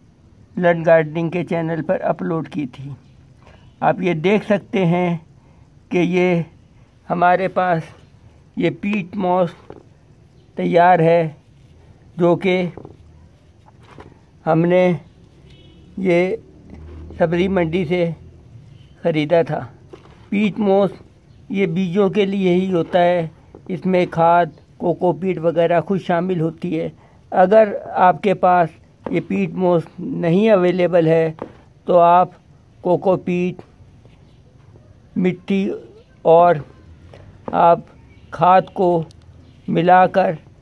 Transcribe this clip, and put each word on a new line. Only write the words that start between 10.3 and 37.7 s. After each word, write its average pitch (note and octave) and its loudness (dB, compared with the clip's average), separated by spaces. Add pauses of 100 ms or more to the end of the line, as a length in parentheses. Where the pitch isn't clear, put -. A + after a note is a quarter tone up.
तैयार F3 4
है, E3 2 (840)
जो E3+ 2
कि F3+ -2 (1700)
हमने F3 2 (1000)
ये F#3 0 (760)
सब्ज़ी F3 0
मंडी F3+ -2
से E3+ -2 (880)
ख़रीदा D#3+ 0
था। D3+ -8 (580)
पीट G#3 -2
मॉस G3 2 (600)
ये G3 -2
बीजों F#3 0
के G3 0
लिए G3 0
ही F#3 0
होता E3+ 0
है, F3 0 (380)
इसमें F3+ -2
खाद, E3+ 2 (280)
कोकोपीट F3 -2
वगैरह E3 0
खुद F#3+ -4
शामिल F3+ -2
होती D#3+ -6
है। E3 -6 (400)
अगर G3 4 (180)
आपके F#3 2
पास F3+ 2 (420)
ये F3 -2
पीट F#3+ -4
मॉस F3 0 (120)
नहीं F3 0
अवेलेबल F3+ 2
है, D#3+ 0 (520)
तो F3 2
आप F3 4 (500)
कोकोपीट, F3+ -2 (1600)
मिट्टी F#3 -2 (540)
और E3 4 (880)
आप E3+ 2 (480)